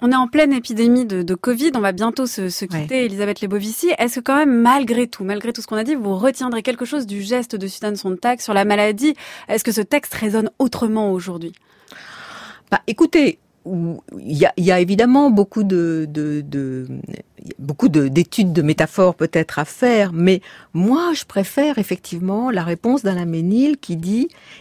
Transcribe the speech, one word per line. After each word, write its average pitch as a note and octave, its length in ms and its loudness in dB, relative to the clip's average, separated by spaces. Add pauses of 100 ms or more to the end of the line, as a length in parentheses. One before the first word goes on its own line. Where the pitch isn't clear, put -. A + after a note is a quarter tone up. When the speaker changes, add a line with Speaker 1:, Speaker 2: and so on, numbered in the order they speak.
Speaker 1:
On A#3+ 100 4
est C4 40 4
en B3+ 120 2
pleine D4 240 4
épidémie A#3+ 540 2
de, F#3+ 160 -4
de F3 140 -2
covid, B3 400 0
on A#3 40 0
va G3 140 2
bientôt A#3 320 -2
se, G3 240 -6
se F#3+ 160 -8
Speaker 2:
Ouais. E3+ 160 -6
Speaker 1:
quitter, B3 240 -2
Elisabeth G3+ 360 -4
Lebovici. G#3 560 -2
Est-ce A#3+ 220 -2
que A#3+ 60 -10
quand C4+ 100 2
même, C#4 260 4
malgré A#3+ 460 4
tout, G#3 160 -12
malgré G#3 300 -4
tout A#3 80 -12
ce - 60 -14
qu'on G#3+ 100 -4
a A3 60 -2
dit, D4 120 0
vous G3+ 220 -2
retiendrez A#3+ 460 -2
quelque B3 220 -4
chose C4+ 220 -4
du G3+ 140 -6
geste A#3 340 -4
de G3 120 -6
Susan G#3 280 -6
Sontag G3 460 -2
sur G#3+ 120 -4
la G3 120 4
maladie ? G#3 500 2 (320)
Est-ce G#3+ 160 -2
que A#3+ 80 -2
ce G#3+ 100 -2
texte C#4+ 320 -2
résonne G#3+ 460 -2
autrement A3 520 0
aujourd'hui ? F3 420 -6 (1160)
Speaker 2:
Bah, - 180 0
écoutez, D4 520 2 (240)
ou-, E3+ 380 -6 (180)
il D3 180 -6
y E3+ 80 6
a, - 120 2
il F3+ 80 0
y F#3 60 6
a F3+ 80 4
évidemment A#3+ 500 4
beaucoup G3+ 340 2
de, E3 460 0
de, D3+ 320 -4
de, C3+ 460 -6 (680)
beaucoup C#3+ 320 0
de, C#3+ 180 4
d'études, E3+ 460 2
de E3 80 4
métaphores D#3+ 540 2
peut-être D#3+ 440 -2
à D3+ 60 -2
faire, G#3+ 480 2
mais F3 280 4 (320)
moi, C#4 400 2
je - 100 -6
préfère C#4 540 -2
effectivement F#3+ 720 -4
la F#3 140 -2
réponse A3+ 380 0
d'Alain F3+ 240 -2
Ménil G3+ 520 2
qui - 180 -8
dit, G3+ 320 -2 (340)